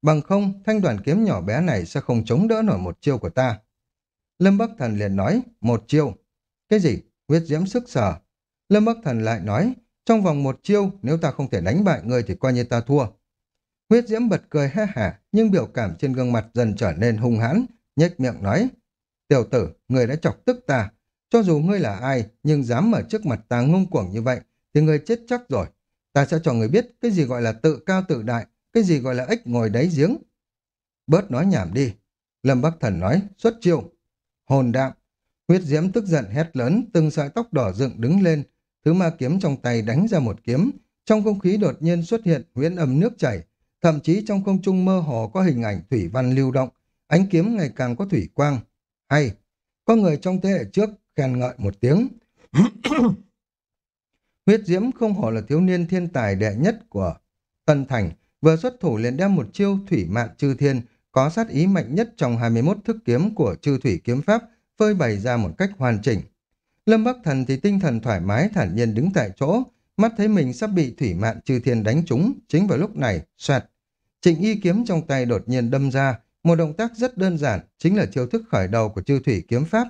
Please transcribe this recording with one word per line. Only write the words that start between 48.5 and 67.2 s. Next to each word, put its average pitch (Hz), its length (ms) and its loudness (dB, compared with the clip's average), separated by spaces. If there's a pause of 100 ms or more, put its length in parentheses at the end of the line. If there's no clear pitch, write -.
Hay. 139 220 2 (540)
Có 226 100 4
người 180 220 4
trong 185 240 -2
thế 190 80 0
hệ 165 160 0
trước 208 240 0 (260)
khen 131 240 -2
ngợi 123 180 -4
một 101 220 -4
tiếng. 175 280 2 (440)
<clears throat> 135 60 2 (1900)
Huyết 220 200 6
diễm 185 260 0
không 220 220 -2
hổ 117 180 -2
là 113 160 -4
thiếu 151 140 2
niên 180 260 2
thiên 180 200 -2
tài 110 280 0
đệ 101 200 -2
nhất 190 240 0 (100)
của 92 260 -4 (500)
Tân 143 200 2
Thành. 107 260 -2 (300)
Vừa 160 140 6
xuất 247 240 -4
thủ 127 180 -2
liền 120 200 -2
đem 190 180 2
một 127 180 -2
chiêu 196 340 0
thủy 113 220 0
mạn 113 280 -2
chư 139 180 0
thiên, 135 260 0 (300)
có 135 180 2
sát 226 200 -4
ý 160 180 2
mạnh 151 280 0
nhất 233 220 -2
trong 120 200 0
hai 117 120 0
mươi 113 120 2
mốt 185 240 0
thức 226 200 -2
kiếm 165 300 0
của 107 260 0
chư 139 160 0
thủy 117 260 -2
kiếm 123 180 -2
pháp, 226 220 0 (340)
phơi 214 160 2
bày 123 240 0
ra 120 200 -2
một 95 200 -2
cách 196 200 -2
hoàn 117 240 0
chỉnh. 107 180 -2 (640)
Lâm 220 180 4
Bắc 247 200 0